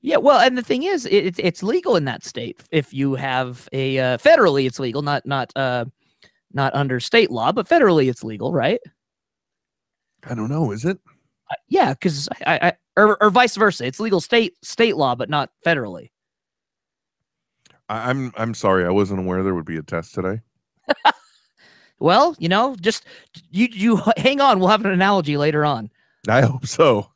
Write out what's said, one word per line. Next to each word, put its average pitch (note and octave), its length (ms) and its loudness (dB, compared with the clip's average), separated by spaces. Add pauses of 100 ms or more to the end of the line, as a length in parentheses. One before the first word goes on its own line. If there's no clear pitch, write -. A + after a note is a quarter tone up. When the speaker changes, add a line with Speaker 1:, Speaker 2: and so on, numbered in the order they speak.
Speaker 1:
Yeah, D4+ 160 -2
well, C4 220 4
and B3+ 180 4
the A#3+ 60 -6
thing B3 200 -2
is, F4 220 -4
it, - 60 -4 (140)
it's, F3+ 140 -6
it's F3 240 -4
legal C4 320 0
in D3+ 100 0
that B2 200 -6
state. - 340 -12 (120)
If D#3 220 -2
you C3+ 220 -2
have B2+ 580 -6
a, C3+ 260 -2
uh, B2+ 180 0
federally, F#3+ 480 4
it's B2+ 140 -6
legal, C3 220 -4
not, C#3+ 240 -4
not, C3+ 300 -4
uh, B2 300 -4 (680)
not C3+ 220 -2
under C3+ 240 -2
state A3+ 300 2
law, A#2+ 220 -2
but A3 160 -4
federally F3+ 420 4
it's - 140 -8
legal, A2 300 -6
right? D3 260 0 (1500)
Speaker 2:
I B2 60 -8
don't A2 160 -6
know, C#3+ 220 -2
is A2 140 -8
it? F#3 120 -2 (540)
Speaker 1:
Uh, - 40 -6 (120)
yeah, D4+ 260 2
'cause C#3+ 340 -4 (180)
I, E3+ 100 2
I, - 140 0
I, - 40 -2 (220)
or, G#3 260 4
or G#3+ 80 6
vice A#3+ 260 2
versa. G3 300 0
It's C3 140 -8
legal G3+ 220 0
state, - 420 0
state A3+ 340 0
law, C3 180 0
but A#2+ 140 -6
not D3 220 -2 (140)
federally. A#2 440 -4 (1800)
Speaker 2:
I, A2+ 200 -6
I'm, B2+ 280 -4
I'm A2+ 160 -4
sorry. F#2+ 320 2
I F2 40 0
wasn't G2 320 0
aware F#2 220 -2
there F#2+ 120 -2
would D#2+ 100 -6
be D#2+ 120 -8
a D#2 60 -8
test E2 320 -8
today. G2 260 -6 (460)
Speaker 1:
<laughs> - 240 0 (880)
Well, B3+ 380 2
you E3+ 120 -4
know, A#3+ 320 0
just, G#3+ 240 -2 (460)
you, A#3 200 0
you G#3+ 280 2
h-, A3 180 2
hang C4+ 240 2
on. B3 180 4
We'll F#3 80 4
have G#3+ 160 2
an G3 80 0
analogy F3+ 460 2
later D3+ 260 0
on. A#2+ 260 -2 (380)
Speaker 2:
I A#2+ 140 4
hope C3 260 0
so. B2 480 2